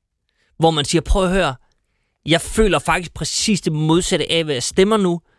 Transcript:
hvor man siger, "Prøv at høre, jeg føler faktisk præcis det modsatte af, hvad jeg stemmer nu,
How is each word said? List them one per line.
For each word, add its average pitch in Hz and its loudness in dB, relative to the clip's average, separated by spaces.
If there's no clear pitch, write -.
hvor 160 4
man 147 -2
siger, 165 0
"Prøv 190 2
at 180 0
høre, 170 0
jeg 160 2
føler 196 0
faktisk 165 -2
præcis - -2
det 165 -2
modsatte 156 0
af, 165 0
hvad 151 -2
jeg 120 -4
stemmer 208 2
nu, 175 0